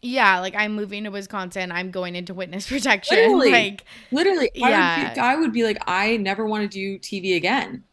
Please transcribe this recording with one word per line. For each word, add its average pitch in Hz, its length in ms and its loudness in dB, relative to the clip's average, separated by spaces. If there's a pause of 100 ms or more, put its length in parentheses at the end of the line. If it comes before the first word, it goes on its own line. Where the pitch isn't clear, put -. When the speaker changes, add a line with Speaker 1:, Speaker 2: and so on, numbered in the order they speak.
Speaker 1:
Yeah, 240 380 4
like, 190 160 -6
I'm 208 180 0
moving 208 300 -6
to 214 80 -8
Wisconsin. 190 600 -8
I'm 180 200 -6
going 180 240 -6
into 175 180 -10
witness 180 340 -8
<laughs> - 0 -
protection. 262 480 0
Speaker 2:
Literally. 427 360 6
Speaker 1:
Like, 202 340 2 (260)
Speaker 2:
Literally. 330 440 2
I 254 140 2
would 175 440 2
be, - 20 -8
Speaker 1:
yeah. - 40 -
Speaker 2:
I 247 160 2
would 311 180 0
be 233 100 0
like, 214 220 0
"I 208 320 0
never 196 260 -2
wanna 214 260 -2
do 196 280 -8
T 196 220 -8
V 185 160 0
again." 185 580 -2